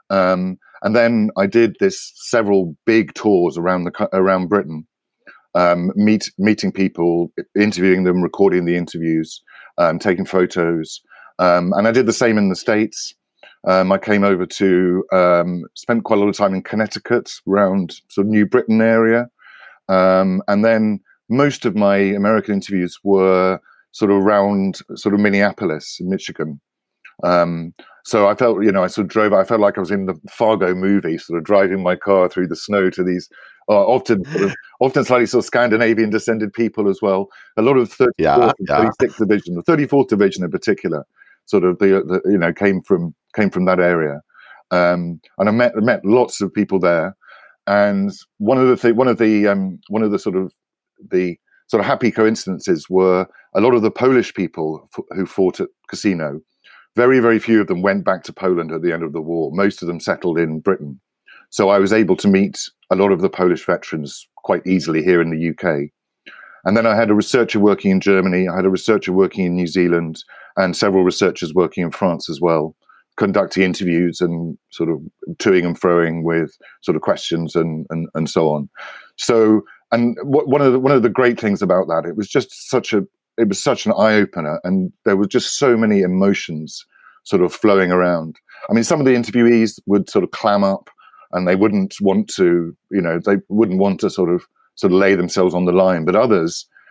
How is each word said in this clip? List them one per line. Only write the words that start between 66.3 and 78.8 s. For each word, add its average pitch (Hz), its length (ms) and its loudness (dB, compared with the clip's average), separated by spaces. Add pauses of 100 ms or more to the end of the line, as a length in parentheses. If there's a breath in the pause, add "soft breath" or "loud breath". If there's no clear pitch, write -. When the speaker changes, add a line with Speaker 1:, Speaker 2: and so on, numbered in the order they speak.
Speaker 1:
And 95 100 0
then 113 100 2
I 110 100 2
had 110 140 2
a 107 60 2
researcher 110 440 0
working 101 320 2
in 92 100 2
Germany. 92 460 2
I 87 80 -6
had 92 100 0
a 95 40 2
researcher 95 440 0
working 95 320 0
in 87 100 -2
New 90 120 -2
Zealand 85 560 -2 (340 loud breath)
and 92 180 0
several 95 300 2
researchers 87 480 -2
working 87 300 0
in 82 80 -6
France 87 380 -4
as 76 120 -10
well, 80 340 0 (400 soft breath)
conducting - 480 0
interviews 87 560 0
and 82 380 -4 (140)
sort 82 180 -6
of 80 100 -4 (380)
toing 92 280 0
and 87 140 -6
froing 85 440 0
with 82 340 -4 (240 loud breath)
sort 82 160 -4
of 73 40 -10
questions 82 540 -4
and, 82 360 -4
and, 82 220 -6
and 80 160 -4
so 82 200 0
on. 73 180 -4 (480 loud breath)